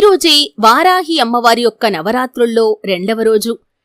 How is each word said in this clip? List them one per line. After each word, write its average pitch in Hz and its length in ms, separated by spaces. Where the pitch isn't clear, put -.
రోజే 349 300
వారాహి 330 580
అమ్మవారి 233 420
యొక్క 226 200
నవరాత్రుల్లో 233 680
రెండవ 190 380
రోజు. 220 240